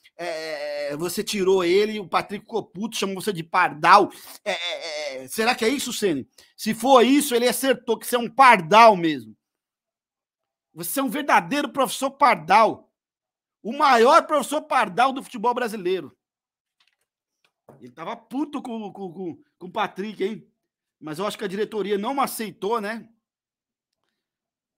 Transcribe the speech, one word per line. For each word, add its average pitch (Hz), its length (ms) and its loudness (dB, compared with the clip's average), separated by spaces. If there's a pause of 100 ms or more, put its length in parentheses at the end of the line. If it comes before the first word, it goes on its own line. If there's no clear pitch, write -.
(180)
É... 147 760 -8
você 208 280 -6
tirou 190 400 0
ele, 208 360 0
o 175 80 -12
Patrick 196 360 -4
ficou 214 200 -6
puto, 226 340 -10
chamou 190 240 -6
você 214 100 -4
de 165 120 -10
pardal. 170 640 4 (340)
É, 202 100 -4
é... 151 680 -8
é... 131 40 -16
será 220 260 -2
que 247 100 -4
é 220 60 2
isso, 247 240 -4
Ceni? 156 340 -4 (300)
Se 220 160 -4
for 233 320 6
isso, 269 300 2
ele 240 120 2
acertou 240 520 -2
que - 80 -14
você 240 80 -2
é 240 40 -2
um 226 100 -6
pardal 220 640 6
mesmo. 143 420 -4 (1400)
Você 175 260 -6
é 277 40 0
um 262 60 -2
verdadeiro 269 600 0
professor 269 400 -4
pardal. 208 840 2 (720)
O 208 100 -8
maior 277 540 6
professor 294 380 -2
pardal 247 500 0
do 262 80 -10
futebol 240 320 -4
brasileiro. 190 640 -6 (1600)
Ele 123 120 -20
tava 165 240 -14
puto 285 480 -8
com, 220 280 -10
com, 190 220 -14
com, 180 300 -12 (160)
com 185 80 -16
o 175 40 -16
Patrick, 208 520 -8
hein? 202 280 -8 (460)
Mas 151 220 -12
eu 208 80 -4
acho 202 100 -8
que 226 60 -10
a 208 40 -6
diretoria 202 500 -4
não 247 240 -4
aceitou, 220 580 -4
né? 214 280 -10 (1700)